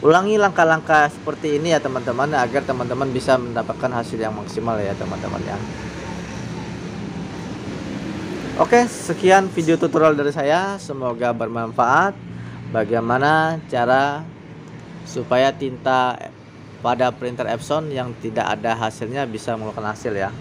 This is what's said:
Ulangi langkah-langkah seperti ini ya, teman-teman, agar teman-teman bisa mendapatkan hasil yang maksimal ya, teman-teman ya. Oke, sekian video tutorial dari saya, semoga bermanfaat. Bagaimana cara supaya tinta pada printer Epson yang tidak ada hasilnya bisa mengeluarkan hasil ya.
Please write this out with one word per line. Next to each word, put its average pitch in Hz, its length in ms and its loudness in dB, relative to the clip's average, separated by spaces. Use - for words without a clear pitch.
Ulangi 185 320 6
langkah-langkah 160 720 4
seperti 147 520 -2
ini 170 120 2
ya, 156 80 6
teman-teman, 127 560 -2
agar 127 320 2
teman-teman 127 440 -2
bisa 127 280 2
mendapatkan 117 480 -4
hasil 117 320 -4
yang 110 160 -2
maksimal 110 400 -4
ya, 101 240 -2
teman-teman 98 480 -6
ya. 101 100 -6
Oke, 240 280 6
sekian 190 600 4
video 165 320 2
tutorial 156 360 6
dari 143 200 0
saya, 170 400 2
semoga 127 560 -2
bermanfaat. 117 880 2
Bagaimana 131 960 2
cara 135 540 2
supaya 127 480 2
tinta 127 600 0
pada 123 320 2
printer 123 380 -6
Epson 151 340 -2
yang 127 320 -4
tidak 110 400 -2
ada 113 160 0
hasilnya 117 480 -4
bisa 113 320 -4
mengeluarkan 107 380 -6
hasil 113 260 -6
ya. 98 220 -2